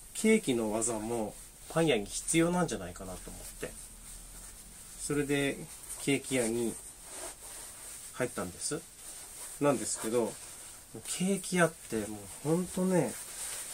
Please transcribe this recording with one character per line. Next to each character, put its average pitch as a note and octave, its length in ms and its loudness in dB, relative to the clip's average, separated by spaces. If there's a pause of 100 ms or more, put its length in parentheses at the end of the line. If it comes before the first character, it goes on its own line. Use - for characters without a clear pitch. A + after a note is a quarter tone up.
(140)
ケ A3 220 8
ー G#3+ 60 6
キ C3+ 120 2
の A2 180 2
技 A2+ 220 2
も A2 400 -2 (360)
パ D#3+ 120 4
ン E3 60 6
屋 B2+ 100 6
に G2+ 80 0
必 - 320 0
要 E3 140 6
な F3+ 120 4
ん D#3+ 40 2
じ A2+ 80 -2
ゃ - 20 -4
な F2 120 -6
い F2+ 40 -10
か F#2+ 120 -10
な F#2 80 -8
と - 160 -10
思 F2+ 100 -12
っ - 20 -12 (180)
て、 - 120 -6 (1300)
そ - 140 0
れ C#3+ 120 4
で C#3 320 2 (460)
ケ C#3 120 4
ー B2+ 60 0
キ - 140 -2
屋 A#2+ 120 4
に A#2 260 2 (1400)
入 B2 140 0
っ - 20 -2
た G2+ 140 -4
ん F2+ 80 -4
で - 80 -14
す。 D#3 220 -2 (760)
な C#3+ 120 6
ん B2 60 4
で - 80 -2
す - 160 -2
け A2+ 80 0
ど、 A2 220 4 (760)
ケ - 200 0
ー F#3+ 160 2
キ - 160 0
屋 E3+ 100 8
っ D#3+ 40 2
て - 260 -4 (100)
も G#2+ 100 -6 (280)
う D3 40 2
ほ D#3+ 60 8
ん F3+ 100 2
と F#3 200 0
ね、 E3+ 260 6 (640)